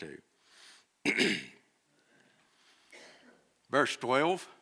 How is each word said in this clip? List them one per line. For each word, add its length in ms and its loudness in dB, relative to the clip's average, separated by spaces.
to. 1400 -4
<clears throat> 0 -
Verse 260 2
twelve, 520 0